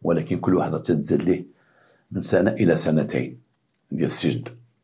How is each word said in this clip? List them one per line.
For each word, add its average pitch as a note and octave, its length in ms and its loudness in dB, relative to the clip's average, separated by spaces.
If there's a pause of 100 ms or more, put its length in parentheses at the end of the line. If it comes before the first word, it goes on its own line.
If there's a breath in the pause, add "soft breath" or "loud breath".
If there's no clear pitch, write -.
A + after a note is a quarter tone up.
ولكن E2 380 0
كل F#2 160 2
واحد D#2 260 -2
تتزاد - 400 0
ليه F2 240 0 (680 soft breath)
من F#2+ 100 -6
سنه F#2+ 300 2
الى E2+ 260 4
سنتين C#2 640 -2 (520)
ديال C#2 140 -2
السجن - 380 -2 (400)